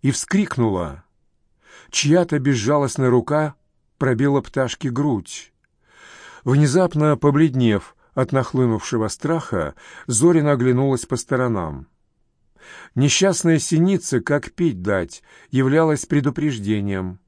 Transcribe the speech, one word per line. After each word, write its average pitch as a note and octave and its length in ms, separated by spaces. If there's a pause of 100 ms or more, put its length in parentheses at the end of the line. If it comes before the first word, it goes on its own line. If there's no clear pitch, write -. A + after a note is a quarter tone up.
и C3+ 100
вскрикнула. G2+ 920 (840)
Чья-то D#3+ 480
безжалостная C3 720
рука C#3+ 440 (460)
пробила C3+ 400
пташке C3 500
грудь. A#2+ 640 (880)
Внезапно D3 760
побледнев C3 760 (200)
от C3 180
нахлынувшего B2 760
страха, A2 680 (320)
Зорина D3 460
оглянулась B2+ 520
по B2+ 120
сторонам. G#2 720 (1080)
Несчастная E3 640
синица, E3+ 640
как - 320
пить B2+ 300
дать, F#2+ 400 (280)
являлась C#3+ 560
предупреждением. G#2 1200